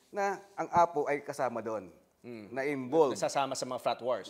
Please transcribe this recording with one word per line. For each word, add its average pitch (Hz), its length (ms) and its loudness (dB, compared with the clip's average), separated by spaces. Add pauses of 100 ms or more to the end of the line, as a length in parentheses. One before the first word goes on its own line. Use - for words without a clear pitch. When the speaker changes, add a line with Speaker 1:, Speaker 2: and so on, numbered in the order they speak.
Speaker 1:
na 196 320 -2 (160)
ang 160 160 -4
Apo 170 340 4
ay 147 140 0
kasama 131 400 -2
doon. 107 320 -4 (360)
Speaker 2:
Mm. 110 240 -14
Speaker 1:
na 135 160 -4
involved. 135 480 4
Speaker 2:
Nasasama 139 400 0
sa - 80 -4
mga 127 160 -6
frat 120 240 0
wars. 117 260 -2